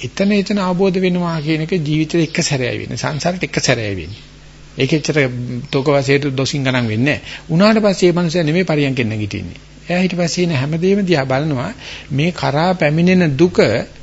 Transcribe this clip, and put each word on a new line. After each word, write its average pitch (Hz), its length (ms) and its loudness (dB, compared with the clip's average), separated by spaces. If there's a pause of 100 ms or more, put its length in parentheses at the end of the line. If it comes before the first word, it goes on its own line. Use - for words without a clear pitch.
එතන 196 300 0
එතන 202 260 0
අවබෝධ 185 400 0
වෙනවා 180 400 0
කියන 156 240 -2
එක 160 120 -4
ජීවිතේ 156 480 0
එක 156 180 -2
සැරේයි 123 380 -2
වෙන්නේ. 107 180 -8
සංසාරෙත් 160 480 -2
එක - 140 -4
සැරේයි 110 380 0
වෙන්නේ. 90 260 -10 (520)
ඒක 135 180 0
එච්චර 151 260 0 (480)
තෝක 139 220 0
වශයෙන් 139 440 2
දොසින් 135 300 -2
ගණන් 127 260 0
වෙන්නේ 120 280 0
නැහැ. - 300 -14
උනාට 202 340 4
පස්සේ 185 320 4
මේ 170 60 0
මනුස්සයා 170 260 0
නෙමෙයි 170 200 2
පරියන්කෙන් 135 440 0
නැගිටින්නේ. 101 520 -6 (220)
එයා 180 200 -2
ඊට 180 140 -2
පස්සේ 175 280 0
එන 170 100 0
හැමදේම 165 480 0
දිහා 156 240 2
බලනවා. 143 460 -2 (360)
මේ 147 240 0
කරා 147 420 0
පැමිණෙන 170 640 4
දුක 180 220 4 (440)